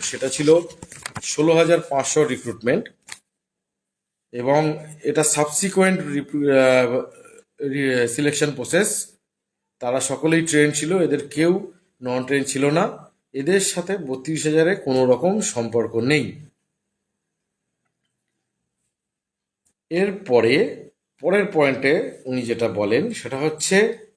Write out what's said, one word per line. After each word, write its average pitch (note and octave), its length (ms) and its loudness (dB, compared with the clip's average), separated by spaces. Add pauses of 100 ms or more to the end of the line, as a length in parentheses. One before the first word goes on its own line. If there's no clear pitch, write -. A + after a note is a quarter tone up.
সেটা C3 280 -6
ছিল D3+ 320 4 (640)
ষোলো D#3+ 320 2
হাজার E3 260 4
পাঁচশো C#3 440 0
রিক্রুটমেন্ট B2 640 -4 (1400)
এবং C#3+ 460 0 (240)
এটা D3+ 220 0
সাবসিকুয়েন্ট F#3+ 760 0
রিপ-, C#3+ 500 -4
আহ, B2+ 520 4 (600)
রি-, C3+ 460 0
সিলেকশন D3 440 0
প্রসেস। D#3+ 580 -2 (680)
তারা B2+ 220 -2
সকলেই D#3+ 460 0
ট্রেন্ড D3 280 4
ছিল, F3 260 -2
এদের C#3 280 -2
কেউ F3 440 0 (300)
নন B2+ 220 -4
ট্রেন্ড C3+ 220 0
ছিল C#3 240 0
না, G3 400 -2 (220)
এদের D3+ 280 0
সাথে F#3 380 -4
বত্রিশ C#3+ 480 -6
হাজারে D#3+ 300 2
কোনো C3 300 2
রকম E3+ 340 0
সম্পর্ক A2+ 560 -4
নেই। A#2+ 440 -2 (3500)
এরপরে E3 920 2 (360)
পরের F#3 320 2
পয়েন্টে C#3 720 0
উনি B2+ 180 -4
যেটা A2+ 260 -2
বলেন A2 440 0
সেটা B2+ 240 -10
হচ্ছে F#3 600 0 (180)